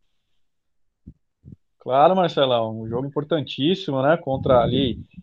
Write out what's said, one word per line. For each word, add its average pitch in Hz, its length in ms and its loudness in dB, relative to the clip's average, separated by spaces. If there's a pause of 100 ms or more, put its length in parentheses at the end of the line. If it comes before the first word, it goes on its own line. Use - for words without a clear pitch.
(1800)
Claro, 147 380 4
Marcelão, 127 640 0
um 113 80 -10
jogo 120 180 -4
importantíssimo, 147 960 -4
né, 151 140 4
contra 135 440 0
ali, 120 400 0 (220)